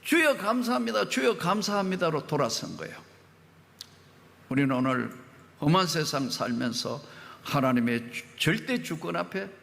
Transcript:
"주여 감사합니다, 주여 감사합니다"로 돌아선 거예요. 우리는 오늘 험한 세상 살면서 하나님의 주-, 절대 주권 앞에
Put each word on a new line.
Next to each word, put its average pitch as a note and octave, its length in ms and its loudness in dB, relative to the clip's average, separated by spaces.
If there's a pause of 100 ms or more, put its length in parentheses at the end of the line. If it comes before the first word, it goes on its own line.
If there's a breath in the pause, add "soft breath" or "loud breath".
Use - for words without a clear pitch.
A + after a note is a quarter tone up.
"주여 D4+ 340 4
감사합니다, A3+ 720 0
주여 B3 280 2
감사합니다"로 F#3 880 0
돌아선 A#2 500 0
거예요. - 180 -10 (1500)
우리는 C3+ 260 2
오늘 B2+ 360 0 (500)
험한 F3 260 4
세상 D3+ 420 -2
살면서 A#2+ 720 -2 (420 loud breath)
하나님의 B2 680 2
주-, - 120 -10 (140)
절대 A3+ 460 0
주권 E3+ 320 -6
앞에 F#3+ 340 -6 (140)